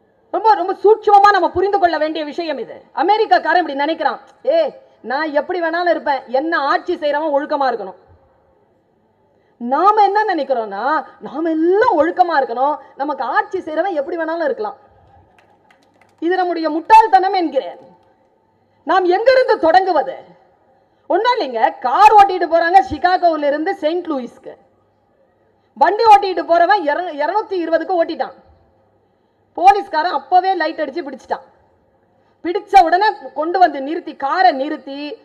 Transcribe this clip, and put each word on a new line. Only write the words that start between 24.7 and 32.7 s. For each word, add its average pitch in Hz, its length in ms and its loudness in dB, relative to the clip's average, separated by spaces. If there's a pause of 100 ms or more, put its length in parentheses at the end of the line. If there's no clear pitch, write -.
வண்டி 359 300 0
ஓட்டிட்டு 392 400 4
போறவன் 339 420 2
இர-, 302 360 -4
இருநூத்தி 403 320 -4
இருபதுக்கு 330 500 -2
ஓட்டிட்டான். 240 280 -8 (1200)
போலீஸ்காரன் 359 600 2
அப்பவே 370 420 0
லைட் 320 260 -4
அடிச்சு 294 240 -6
பிடிச்சிட்டான். - 360 -10 (1000)
பிடிச்ச 370 400 2